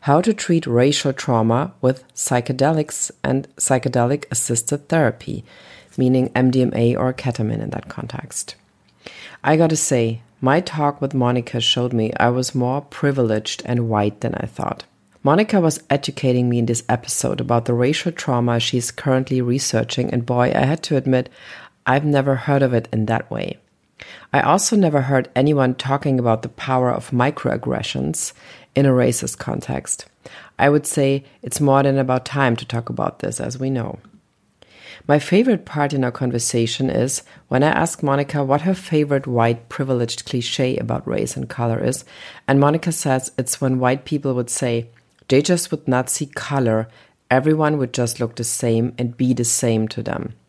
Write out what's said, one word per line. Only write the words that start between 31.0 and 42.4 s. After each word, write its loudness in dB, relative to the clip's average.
it's -4
more 4
than 2
about 0
time 2
to -10
talk -6
about -4
this, -6
as -6
we -4
know. -6
My 6
favorite 2
part -2
in 0
our 0
conversation -2
is 0
when 2
I 4
ask 0
Monica 0
what 2
her 2
favorite 0
white 0
privileged -4
cliche -2
about -4
race -2
and -6
color -2
is, -2